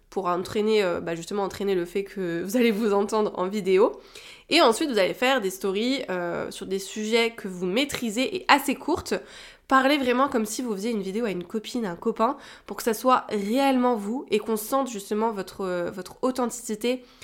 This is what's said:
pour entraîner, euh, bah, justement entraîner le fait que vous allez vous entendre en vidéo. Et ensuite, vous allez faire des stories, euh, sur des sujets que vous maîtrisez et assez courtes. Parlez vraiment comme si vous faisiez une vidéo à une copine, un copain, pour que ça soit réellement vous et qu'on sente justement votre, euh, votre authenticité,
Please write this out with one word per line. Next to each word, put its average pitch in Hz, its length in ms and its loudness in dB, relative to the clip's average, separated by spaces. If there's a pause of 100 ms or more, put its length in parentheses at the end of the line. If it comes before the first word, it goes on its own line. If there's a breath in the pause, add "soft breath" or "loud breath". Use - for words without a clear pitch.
(120)
pour 180 160 -4
entraîner, 208 560 2
euh, 175 180 0
bah, 170 140 -4
justement 196 280 -4
entraîner 196 300 -2
le 175 100 2
fait 196 200 -4
que 175 400 -6
vous 196 140 -2
allez 240 120 6
vous 208 240 2
entendre 202 440 2
en 185 100 0
vidéo. 190 520 4 (500 loud breath)
Et 330 120 6
ensuite, 294 300 4
vous 208 80 2
allez 180 160 2
faire 254 260 2
des 190 80 0
stories, 214 640 -2
euh, 175 400 -4
sur - 160 -10
des 190 120 -2
sujets 220 520 0
que 226 160 -10
vous 180 180 -6
maîtrisez 233 720 0
et - 120 -6
assez 277 280 4
courtes. - 400 -2 (520 loud breath)
Parlez 269 300 6
vraiment 254 320 2
comme 226 160 0
si 220 160 -6
vous 240 120 -4
faisiez 196 180 -4
une 214 100 -2
vidéo 190 240 -4
à 208 60 -2
une 180 120 -4
copine, 220 440 -6
un 175 80 -6
copain, 226 420 0 (300 loud breath)
pour 202 100 -10
que - 60 -8
ça 233 100 2
soit 254 360 2
réellement 247 680 2
vous 214 340 -4
et 214 80 4
qu'on 220 200 -2
sente 269 320 -2
justement 220 420 -2
votre, 196 300 -8
euh, 180 300 -2
votre 185 300 -12
authenticité, 247 840 -2 (200 loud breath)